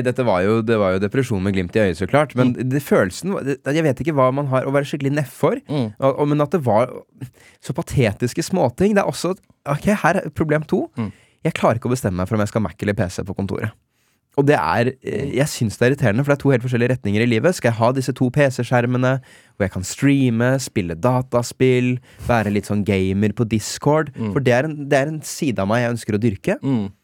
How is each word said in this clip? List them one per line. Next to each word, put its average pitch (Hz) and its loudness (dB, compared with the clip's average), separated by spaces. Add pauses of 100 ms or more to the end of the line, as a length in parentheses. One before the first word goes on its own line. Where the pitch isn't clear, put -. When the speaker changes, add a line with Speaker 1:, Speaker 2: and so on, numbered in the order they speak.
Speaker 1:
dette 123 -2
var 92 4
jo, 110 2
det 113 0
var 98 2
jo 95 0
depresjon 107 -2
med 98 0
glimt 90 -2
i - 4
øyet, 92 2
så 98 -4
klart. 147 2
Men 123 2
Speaker 2:
Mm. 123 -4
Speaker 1:
det, 139 -2
følelsen 165 0
var, 143 -6
det, 143 -2 (100)
jeg 156 0
vet 131 0
ikke 165 -2
hva 127 6 (100)
man 143 -4
har 131 0
å 139 -2
være 143 0
skikkelig 139 -4
nedfor, 156 -2
Speaker 2:
Mm. 135 -2 (100)
Speaker 1:
og, 135 2
og, 147 0
men 147 2
at - -6
det 185 0
var - 2 (720)
så - -6
patetiske 123 -2
småting. 180 0
Det 196 2
er - -4
også, 165 -4 (320)
ok, 143 -4 (160)
her 175 2
er - -6
problem 151 -2
to. 269 -2 (100)
Speaker 2:
Mm. 104 -4 (400)
Speaker 1:
Jeg - -4
klarer 127 0
ikke 127 -4
å 123 0
bestemme 92 -2
meg 92 -2
for 113 -2
om 104 2
jeg 101 -6
skal 113 0
ha 101 -4
Mac - -18
eller 101 0
P 90 0
C - -8
på 92 -10
kontoret. 101 -4 (640)
Og 143 2
det 143 6
er, 95 2 (180)
eh, - -4
jeg 139 2
synes 113 -2
det 120 2
er 127 4
irriterende, 123 2
for 143 4
det 139 0
er - -18
to 139 4
helt 123 4
forskjellige 123 0
retninger 107 0
i 120 2
livet. 131 2
Skal - 0
jeg 107 0
ha 117 4
disse 135 -2
to 131 2
P 151 4
C-skjermene, 123 0 (420)
hvor - -4
jeg 92 0
kan 95 -6
streame, 127 2 (100)
spille 87 -4
dataspill, 123 0 (260)
være 110 2
litt 104 0
sånn 104 -2
gamer 98 0
på 117 -2
Discord? 143 -2
Speaker 2:
Mm. 110 -4
Speaker 1:
For 139 -2
det 120 4
er 139 2
en, 156 -6 (160)
det 143 4
er 147 0
en 156 -8
side 117 -4
av 98 0
meg 120 2
jeg 120 -2
ønsker 104 -2
å 104 -6
dyrke. 120 -2
Speaker 2:
Mm. 110 -2 (140)